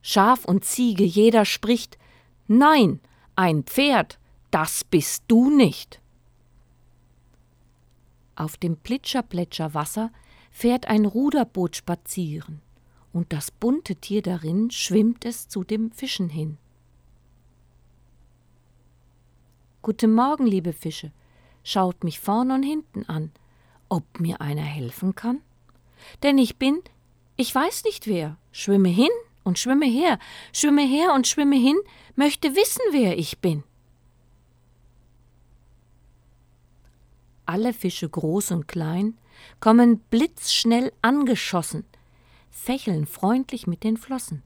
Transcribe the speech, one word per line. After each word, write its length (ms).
Schaf 380
und 220
Ziege, 400
jeder 400
spricht: 520
„Nein, 520
ein 260
Pferd, 560
das 320
bist 460
du 200
nicht.“ 520
Auf 220
dem 180
Plitscherplätscherwasser 1400
fährt 380
ein 160
Ruderboot 720
spazieren, 840
und 180
das 180
bunte 460
Tier 260
darin 500
schwimmt 520
es 240
zu 160
dem 300
Fischen 340
hin. 300
„Guten 320
Morgen, 320
liebe 280
Fische, 400
schaut 400
mich 160
vorn 320
und 120
hinten 420
an, 260
ob 320
mir 220
einer 220
helfen 520
kann? 240
Denn 140
ich 200
bin, 240
ich 180
weiß 300
nicht 200
wer, 300
schwimme 380
hin 180
und 140
schwimme 260
her, 340
schwimme 300
her 300
und 140
schwimme 300
hin, 180
möchte 400
wissen, 260
wer 260
ich 220
bin.“ 240
Alle 280
Fische, 340
groß 440
und 180
klein, 480
kommen 400
blitzschnell 1040
angeschossen, 840
fächeln 540
freundlich 600
mit 160
den 140
Flossen. 480